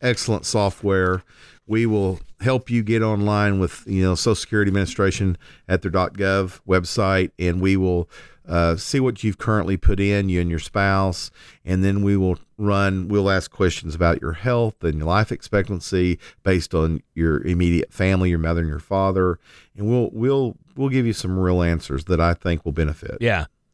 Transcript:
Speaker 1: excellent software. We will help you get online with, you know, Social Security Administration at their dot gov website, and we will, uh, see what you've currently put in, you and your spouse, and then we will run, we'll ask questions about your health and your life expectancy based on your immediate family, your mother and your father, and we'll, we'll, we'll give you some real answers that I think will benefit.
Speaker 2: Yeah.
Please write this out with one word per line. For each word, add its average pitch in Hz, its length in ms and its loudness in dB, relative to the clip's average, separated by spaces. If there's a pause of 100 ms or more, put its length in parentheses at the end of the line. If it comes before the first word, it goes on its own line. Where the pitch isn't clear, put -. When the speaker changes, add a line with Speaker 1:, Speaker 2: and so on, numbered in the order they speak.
Speaker 1:
excellent 117 440 -2
software. 95 760 0 (460)
We 110 180 0
will 98 340 0 (200)
help 127 320 0
you 120 100 2
get 110 220 0
online 104 560 0
with, 87 260 -4
you 95 160 0
know, 92 140 2
Social 107 200 0
Security 104 340 -2
Administration 95 680 0 (300)
at 92 160 0
their 92 80 -4
dot 92 240 -2
gov 95 520 -2
website, 95 720 2
and 90 240 0
we 95 160 4
will, 90 320 0 (380)
uh, 85 280 2
see 135 240 -4
what 127 240 -2
you've 107 140 -2
currently 98 400 0
put 98 220 4
in, 101 280 2
you 90 140 0
and 87 80 -2
your 82 100 -2
spouse, 98 720 -2 (340)
and 92 200 0
then 98 180 2
we 101 160 2
will 92 220 0 (180)
run, 98 500 0
we'll 101 220 2
ask 92 220 0
questions 82 440 -2
about 85 240 2
your 80 140 -6
health 113 500 -2
and 78 140 0
your 78 100 -4
life 98 240 0
expectancy 92 880 -2 (240)
based 92 300 0
on 80 280 0 (120)
your 80 320 0
immediate 87 480 2
family, 92 380 2
your 85 80 0
mother 82 220 0
and 80 80 -2
your 76 100 -6
father, 95 600 0 (380)
and 101 100 -2
we'll, 120 240 2
we'll, 127 460 -2 (180)
we'll 135 140 -2
give 127 160 2
you 113 80 0
some 92 260 -4
real 90 220 2
answers 80 440 -2
that 87 140 0
I 85 140 4
think 85 320 -4
will 82 60 -4
benefit. 76 500 -4
Speaker 2:
Yeah. 98 240 0 (280)